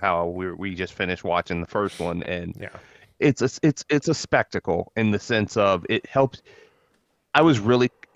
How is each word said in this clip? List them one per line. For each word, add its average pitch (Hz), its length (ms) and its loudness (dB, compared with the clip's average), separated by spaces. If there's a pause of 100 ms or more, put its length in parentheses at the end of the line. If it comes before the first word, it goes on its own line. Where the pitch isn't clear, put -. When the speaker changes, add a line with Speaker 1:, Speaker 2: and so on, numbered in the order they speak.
Speaker 1:
how 87 280 0
we, 90 260 -6
we 92 200 -8
just 90 200 -8
finished 90 300 -4
watching 87 360 -2
the 85 60 -6
first 101 340 -4
one, 85 220 -4
and 87 360 -8
Speaker 2:
Yeah. - 120 -14 (480)
Speaker 1:
it's 135 240 2
a, 131 80 2 (120)
it's, 151 280 0
it's 147 180 0
a 160 60 2
spectacle 92 840 -2
in 110 140 2
the 104 80 2
sense 110 400 -2
of 98 320 2
it 110 160 -2
helps. - 340 0 (920)
I 147 80 6
was 151 180 4
really 123 300 4 (260)